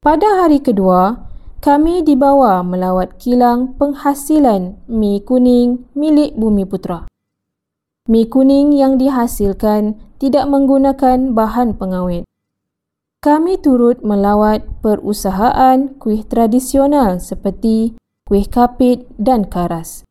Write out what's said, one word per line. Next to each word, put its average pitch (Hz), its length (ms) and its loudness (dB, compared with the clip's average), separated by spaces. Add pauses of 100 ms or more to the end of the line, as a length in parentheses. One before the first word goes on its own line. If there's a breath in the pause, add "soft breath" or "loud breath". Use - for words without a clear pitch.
Pada 370 400 2
hari 302 160 4
kedua, 190 720 0 (320 soft breath)
kami 320 400 2
dibawa 269 640 2
melawat 185 560 -4
kilang 247 560 0
penghasilan 277 960 0 (160)
mi 208 320 -2
kuning 247 720 2
milik 302 400 0
Bumi 208 320 -2
Putra. 185 400 -10 (1040)
Mi 226 160 4
kuning 277 480 2
yang 269 240 2
dihasilkan 214 960 -2 (240 soft breath)
tidak 277 320 0
menggunakan 269 880 2
bahan 220 400 -2
pengawet. 180 480 -6 (960)
Kami 320 400 0
turut 247 400 2
melawat 208 640 0 (160)
perusahaan 226 1200 0
kuih 214 240 -4
tradisional 247 960 0
seperti 220 720 -4 (320)
kuih 202 240 0
kapit 247 560 0 (160)
dan 220 240 0
karas. 170 640 -8